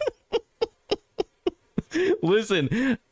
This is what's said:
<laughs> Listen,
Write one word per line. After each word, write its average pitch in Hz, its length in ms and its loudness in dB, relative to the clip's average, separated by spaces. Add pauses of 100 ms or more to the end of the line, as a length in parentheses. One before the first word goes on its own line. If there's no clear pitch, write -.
<laughs> - 340 -6 (1900)
Listen, 202 760 0 (140)